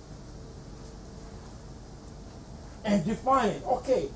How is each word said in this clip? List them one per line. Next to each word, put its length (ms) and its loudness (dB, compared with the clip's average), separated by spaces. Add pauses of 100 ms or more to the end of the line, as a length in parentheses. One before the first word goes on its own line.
(2750)
and 180 6
define 460 6
it. 160 0
Okay, 500 4